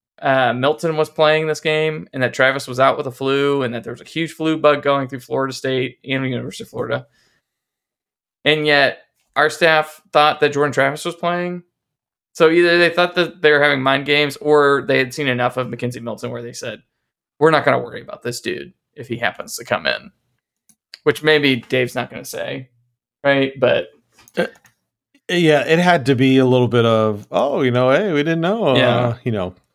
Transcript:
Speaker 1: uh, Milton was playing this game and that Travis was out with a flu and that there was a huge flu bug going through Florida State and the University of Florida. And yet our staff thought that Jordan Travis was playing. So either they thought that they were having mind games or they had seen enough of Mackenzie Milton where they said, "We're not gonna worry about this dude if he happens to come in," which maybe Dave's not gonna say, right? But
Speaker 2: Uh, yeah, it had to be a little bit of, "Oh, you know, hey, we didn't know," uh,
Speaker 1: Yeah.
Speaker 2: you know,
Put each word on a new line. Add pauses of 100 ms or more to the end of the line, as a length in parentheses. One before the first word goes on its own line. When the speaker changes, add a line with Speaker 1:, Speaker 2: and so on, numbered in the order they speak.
(220)
Speaker 1:
uh,
Milton
was
playing
this
game
and
that
Travis
was
out
with
a
flu
and
that
there
was
a
huge
flu
bug
going
through
Florida
State (100)
and
the
University
of
Florida. (1400)
And
yet (360)
our
staff (120)
thought
that
Jordan
Travis
was
playing. (720)
So
either
they
thought
that
they
were
having
mind
games
or
they
had
seen
enough
of
Mackenzie
Milton
where
they
said, (580)
"We're
not
gonna
worry
about
this
dude (200)
if
he
happens
to
come
in," (920)
which
maybe
Dave's
not
gonna
say, (540)
right?
But (480)
Speaker 2:
Uh, (800)
yeah,
it
had
to
be
a
little
bit
of,
"Oh,
you
know,
hey,
we
didn't
know,"
uh,
Speaker 1:
Yeah.
Speaker 2:
you
know, (200)